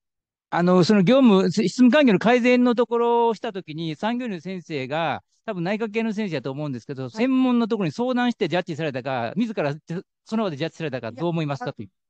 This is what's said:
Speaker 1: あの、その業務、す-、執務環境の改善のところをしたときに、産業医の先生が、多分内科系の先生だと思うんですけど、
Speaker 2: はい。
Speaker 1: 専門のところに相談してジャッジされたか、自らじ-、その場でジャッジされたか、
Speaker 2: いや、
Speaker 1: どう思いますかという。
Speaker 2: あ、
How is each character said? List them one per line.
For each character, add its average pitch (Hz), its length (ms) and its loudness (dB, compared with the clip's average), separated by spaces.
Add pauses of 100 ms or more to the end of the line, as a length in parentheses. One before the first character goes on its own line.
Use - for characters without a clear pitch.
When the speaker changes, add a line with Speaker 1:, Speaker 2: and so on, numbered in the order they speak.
(480)
Speaker 1:
あ 165 140 0
の、 180 220 6
そ 214 100 4
の 202 80 4
業 233 140 6
務、 190 340 6
す-、 202 140 -2
執 190 60 0
務 247 200 6
環 294 160 6
境 226 60 6
の 185 60 4
改 247 220 4
善 247 240 4
の 240 100 4
と 233 120 2
こ 240 120 -2
ろ 233 300 2
を 226 60 0
し - 60 -10
た 226 120 -6
と 185 100 -10
き 151 120 -14
に、 160 220 -6
産 233 200 -4
業 254 100 -6
医 - 40 -6
の 175 100 -6
先 185 220 -10
生 135 240 -6
が、 143 380 -4 (200)
多 220 100 -8
分 170 100 -4
内 202 140 -2
科 226 100 -6
系 226 160 -4
の 226 80 -4
先 208 180 -4
生 160 60 -4
だ 123 60 -4
と 139 100 -6
思 151 140 -6
う - 20 -6
ん 139 40 -6
で 120 80 -6
す - 60 -20
け 143 80 -10
ど、 131 80 -8
Speaker 2:
は 127 60 -8
い。 - 20 -10
Speaker 1:
専 262 320 0
門 247 160 2
の 233 100 0
と 226 80 -2
こ 208 60 -4
ろ 175 40 0
に 147 60 -2
相 247 220 -4
談 247 180 0
し - 40 -8
て 196 120 -2
ジ 156 80 -2
ャ 180 60 0
ッ - 20 -8
ジ 156 120 -8
さ 160 80 -6
れ 147 80 -4
た 127 100 -6
か、 123 340 -4
自 220 180 -4
ら 147 200 -2
じ-、 156 60 -12 (440)
そ 220 120 -8
の 226 80 -2
場 190 60 -2
で 143 60 -8
ジ 143 80 -6
ャ 165 40 -6
ッ - 20 -6
ジ - 60 -20
さ 160 80 -8
れ 147 80 -4
た 131 80 -6
か、 113 80 -8
Speaker 2:
い 120 60 -10
や、 127 60 -16
Speaker 1:
ど 170 60 -4
う 175 40 0
思 165 120 -4
い 151 40 -4
ま 143 100 -4
す 247 80 -12
か 143 80 -8
と - 100 -14
い 98 40 -12
う。 - 20 -20
Speaker 2:
あ、 - 20 -20 (200)